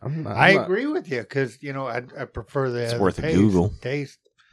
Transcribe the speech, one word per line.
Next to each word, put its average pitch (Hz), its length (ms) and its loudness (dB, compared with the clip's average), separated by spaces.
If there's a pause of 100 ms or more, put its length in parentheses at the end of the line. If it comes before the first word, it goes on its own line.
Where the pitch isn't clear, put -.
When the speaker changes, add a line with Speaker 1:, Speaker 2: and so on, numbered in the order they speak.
Speaker 1:
I'm 151 200 -6
not, 104 140 -6
Speaker 2:
I 143 140 6
Speaker 1:
I'm 196 60 8
not 117 80 2
Speaker 2:
agree 214 220 -2
with 311 240 -6
you 123 140 -2
'cause, 135 360 -4
you 143 120 -10
know, 135 140 -6
I, 120 160 -4 (160)
I 135 80 -8
prefer 131 440 -4
the 120 140 -2
Speaker 3:
It's 117 100 -2
Speaker 2:
other 117 80 0
Speaker 3:
worth 90 160 2
a - 40 -6
Speaker 2:
taste, 160 140 0
Speaker 3:
Google. 98 360 4 (100)
Speaker 2:
taste. 139 360 -6 (340)